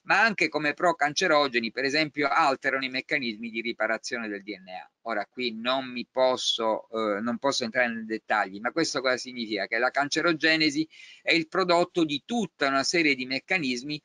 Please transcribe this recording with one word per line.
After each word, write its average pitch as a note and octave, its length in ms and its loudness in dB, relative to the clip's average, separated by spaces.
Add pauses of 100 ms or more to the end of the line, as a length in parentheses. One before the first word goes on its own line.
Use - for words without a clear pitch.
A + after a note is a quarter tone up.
ma F#3+ 200 2
anche F3+ 260 2
come D3+ 240 0
procancerogeni, D3 960 2
per B2+ 120 -2
esempio C#3+ 440 0
alterano C3+ 580 2
i B2+ 40 -6
meccanismi A#2+ 640 -4
di A2+ 100 -4
riparazione A2+ 680 -4
del G2+ 140 -8
D G2 160 -10
N F#2 120 -20
A. F2 200 -12 (120)
Ora A2 260 -4
qui B2 260 -4
non B2+ 320 -2
mi B2 260 -8
posso, A#2+ 800 0
eh, G#2+ 320 -2
non A#2 160 -2
posso C3+ 260 0
entrare A#2+ 300 0
nei A2+ 120 -8
dettagli, G#2+ 540 -2
ma A#2+ 120 -4
questo D3+ 300 -2
cosa B2+ 160 2
significa? A2 500 -6
Che A2+ 100 -2
la B2 140 2
cancerogenesi D#3 960 2 (340)
è - 120 2
il E3 140 2
prodotto F3 580 2
di C#3+ 200 -4
tutta G#3 440 -2
una C3+ 140 2
serie D#3 300 2
di B2+ 140 -4
meccanismi C3+ 760 -4